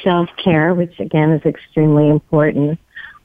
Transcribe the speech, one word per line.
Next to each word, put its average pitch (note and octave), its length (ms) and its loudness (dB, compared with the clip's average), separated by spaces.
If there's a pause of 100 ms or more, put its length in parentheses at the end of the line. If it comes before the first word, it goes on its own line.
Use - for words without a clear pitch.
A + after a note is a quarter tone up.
self-care, F3 720 0
which F3 240 -4
again D#3 340 0
is D3+ 120 -2
extremely D3+ 640 0
important, D3+ 680 0 (460)